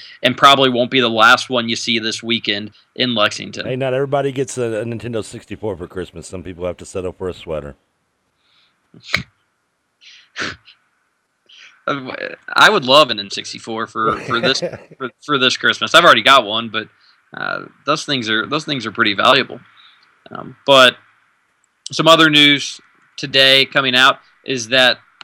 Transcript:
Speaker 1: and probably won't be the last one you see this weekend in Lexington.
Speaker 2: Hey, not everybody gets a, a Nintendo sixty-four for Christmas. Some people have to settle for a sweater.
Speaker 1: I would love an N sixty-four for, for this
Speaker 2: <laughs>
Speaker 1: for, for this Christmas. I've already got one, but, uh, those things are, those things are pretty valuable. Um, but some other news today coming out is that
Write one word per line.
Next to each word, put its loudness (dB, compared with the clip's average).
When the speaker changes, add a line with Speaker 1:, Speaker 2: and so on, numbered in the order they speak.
Speaker 1:
and 0
probably 6
won't -2
be 0
the 0
last 4
one -4
you -4
see -4
this -8
weekend -6
in -4
Lexington. -2
Speaker 2:
Hey, -6
not -4
everybody -2
gets -8
a, -4
a -6
Nintendo -8
sixty-four -10
for -12
Christmas. -12
Some -14
people -14
have -8
to -18
settle -8
for -10
a -10
sweater. -12
Speaker 1:
I 6
would 0
love 4
an -6
N -14
sixty-four -10
for, -4
for -4
this -2
Speaker 2:
<laughs> -12
Speaker 1:
for, -10
for -4
this 2
Christmas. -2
I've 6
already 6
got 4
one, -6
but, -8
uh, -10
those -4
things -4
are, -2
those -6
things -8
are -8
pretty 0
valuable. 0
Um, -16
but 6
some -2
other 6
news 2
today 2
coming 0
out 4
is -6
that 2